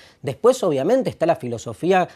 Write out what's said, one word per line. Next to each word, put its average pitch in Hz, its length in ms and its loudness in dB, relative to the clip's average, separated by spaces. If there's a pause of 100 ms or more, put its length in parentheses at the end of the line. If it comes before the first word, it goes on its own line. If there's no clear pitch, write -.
(220)
Después, 240 420 0
obviamente, 175 440 0
está 147 160 -4
la 165 120 2
filosofía 131 800 -2